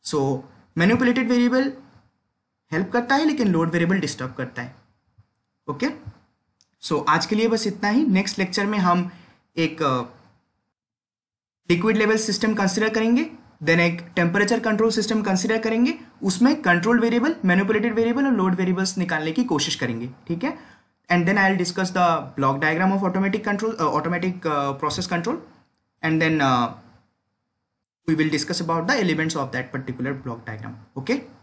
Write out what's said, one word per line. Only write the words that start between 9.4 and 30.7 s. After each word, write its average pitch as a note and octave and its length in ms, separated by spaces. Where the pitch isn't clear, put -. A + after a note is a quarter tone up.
एक, D#3+ 260
अ, C3 200
लिक्विड G3 260
लेवल G#3+ 200
सिस्टम G#3+ 380
कंसीडर G#3 340
करेंगे, A3+ 420
then E3 160
एक E3+ 280
टेम्परेचर G3+ 440
कंट्रोल A3 300
सिस्टम G#3+ 320
कंसीडर G3+ 360
करेंगे। A3+ 400
उसमें A#3+ 400
कंट्रोल F#3 380
वेरिएबल, A#3 440
मैनिपुलेटेड G#3 500
वेरिएबल A#3 320
और C4+ 60
लोड F#3+ 220
वेरिएबल्स F#3 440
निकालने D#3+ 340
की A#3+ 120
कोशिश D3+ 300
करेंगे। A#2+ 320
ठीक E3+ 160
है? D#4 140
and F3 180
then G3+ 120
I'll G3 180
discuss F3+ 340
the E3 460
block C#3 240
diagram E3 320
of G3 100
automatic F#3+ 420
control, G#3+ 360
uh, D#3 80
automatic, E3+ 560
uh, C#3+ 300
process D3 320
control, F3+ 340
and D#3+ 200
then, D#3+ 180
uh, B2+ 340
we E3 80
will D#3 160
discuss D3 300
about E3 260
the B3+ 80
elements D#3+ 420
of C3+ 160
that B2+ 180
particular C3 440
block A#2+ 320
diagram. A2 320